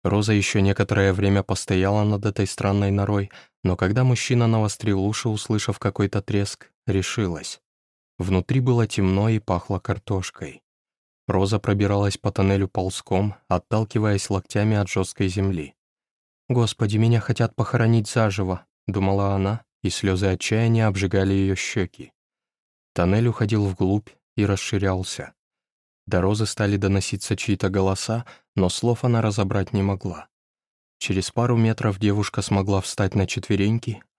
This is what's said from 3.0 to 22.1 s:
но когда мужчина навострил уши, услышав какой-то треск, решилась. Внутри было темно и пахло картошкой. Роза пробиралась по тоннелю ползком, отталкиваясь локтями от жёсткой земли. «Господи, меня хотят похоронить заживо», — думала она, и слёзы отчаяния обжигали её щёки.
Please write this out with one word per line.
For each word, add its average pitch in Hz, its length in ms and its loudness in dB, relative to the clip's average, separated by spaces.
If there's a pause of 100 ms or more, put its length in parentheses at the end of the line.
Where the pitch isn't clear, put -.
но 90 120 2
когда 107 280 2
мужчина 120 420 2
навострил 107 580 0
уши, 107 240 -2
услышав 107 500 -2
какой-то 101 440 -2
треск, - 480 -4 (160)
решилась. 95 760 -4 (580)
Внутри 92 420 0
было 120 260 2
темно 98 420 2
и 110 120 2
пахло 92 400 -2
картошкой. - 840 -6 (640)
Роза 98 320 2
пробиралась 101 580 0
по - 140 -4
тоннелю 98 380 2
ползком, 95 680 -2 (140)
отталкиваясь 107 840 0
локтями 104 460 0
от 101 120 0
жёсткой 95 400 -2
земли. 92 460 -2 (720)
«Господи, 113 500 0
меня 113 200 4
хотят - 380 -2
похоронить 117 520 2
заживо», — 95 560 -2 (220)
думала 98 480 0
она, 98 300 -2 (180)
и 95 80 -2
слёзы 95 380 0
отчаяния 113 580 2
обжигали 98 480 0
её 95 220 2
щёки. - 560 -6 (840)